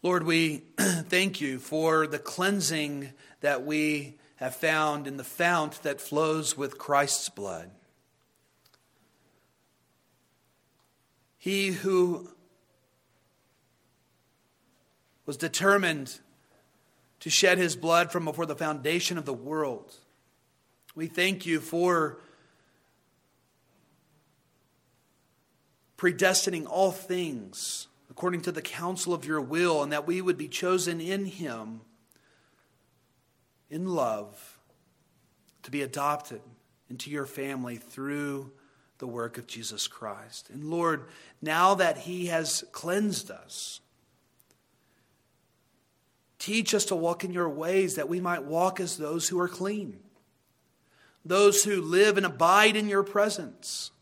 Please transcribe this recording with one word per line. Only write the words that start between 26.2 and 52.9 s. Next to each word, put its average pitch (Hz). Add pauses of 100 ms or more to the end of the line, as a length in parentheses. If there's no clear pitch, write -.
all 185
things 160 (240)
according 180
to 185
the 160
counsel 180
of 143
your 151
will, 156
and 147
that 147
we 175
would 180
be 151
chosen 175
in 196
him, 113 (1900)
in 165
love, 110 (1040)
to -
be 143
adopted 139 (500)
into 127
your 147
family 135
through 139 (480)
the 131
work 117
of 117
Jesus 110
Christ. 107
And 147
Lord, 160 (340)
now 175
that 175
he 180
has 165
cleansed 185
us, - (2500)
teach 220
us 208
to 190
walk 170
in 185
your 175
ways, 165
that 151
we 175
might 175
walk 175
as 175
those 160
who 180
are 175
clean, 180 (1200)
those 196
who 196
live 190
and 190
abide 180
in 214
your 196